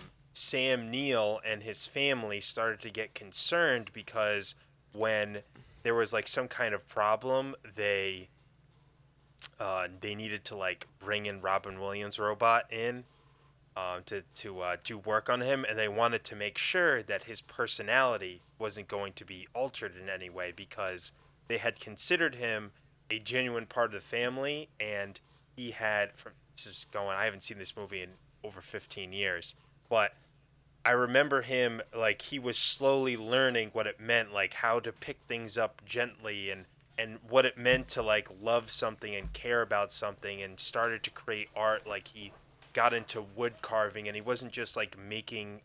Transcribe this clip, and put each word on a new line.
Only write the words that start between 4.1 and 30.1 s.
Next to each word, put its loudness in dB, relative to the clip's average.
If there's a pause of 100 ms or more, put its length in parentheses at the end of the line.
when 2 (420)
there 2
was, 4
like, 2
some 0
kind 0
of -6
problem, 2 (200)
they, 0 (1300)
uh, 0 (140)
they -4
needed -6
to, -8
like, -4 (120)
bring -2
in -6
Robin 0
Williams' -4
robot 4
in, -4 (720)
um, -4
to, -6 (140)
to, -10
uh, -2
do -8
work 2
on 4
him, 2
and -2
they 2
wanted 2
to -10
make -4
sure 2
that -2
his -10
personality 2 (180)
wasn't -6
going -4
to -12
be -14
altered -4
in -10
any -6
way -6
because -8 (360)
they 0
had -2
considered 0
him -4 (380)
a -2
genuine -2
part 2
of -6
the -18
family, -2 (100)
and -4 (360)
he -8
had, 0
from, -20 (220)
this -8
is -10
going, -2
I 2
haven't -4
seen -10
this -10
movie -8
in -10 (340)
over -12
fifteen -12
years, -2 (340)
but 4 (720)